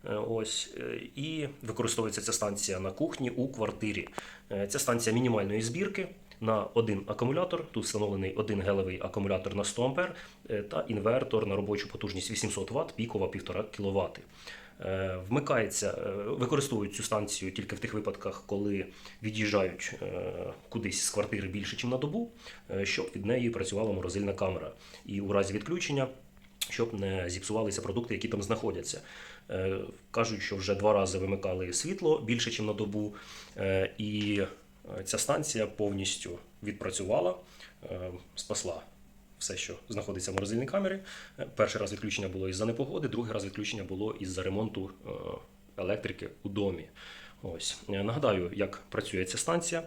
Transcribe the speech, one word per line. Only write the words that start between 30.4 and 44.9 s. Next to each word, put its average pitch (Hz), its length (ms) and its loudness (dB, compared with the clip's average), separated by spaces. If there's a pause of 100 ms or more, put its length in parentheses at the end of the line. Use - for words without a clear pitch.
що - 140 -2
вже 95 200 2
два 104 180 6
рази 95 240 6
вимикали 92 560 0
світло 156 480 4
більше, 117 300 2
чим 107 140 0
на 107 80 2
добу, 104 420 0 (420)
е, 95 400 4
і, 104 440 2 (580)
е, 95 40 -8
ця 110 140 -2
станція 139 500 2
повністю 98 720 -2 (240)
відпрацювала, 101 720 2 (560)
е, 90 200 -6 (240)
спасла 87 460 -4 (600)
все, 92 140 -2
що - 160 -4 (160)
знаходиться 98 420 -4
в - 20 -4
морозильній 104 320 0
камері. 190 340 0 (400)
Е, - 60 -4 (100)
перший 104 260 2
раз 98 100 -2
відключення 101 360 -4
було 95 220 -2
із-за 95 160 0
непогоди, 135 420 0
другий 110 260 -2
раз 98 120 -2
відключення 104 380 -4
було 98 360 -2
із-за 92 240 -4
ремонту, 95 480 0 (140)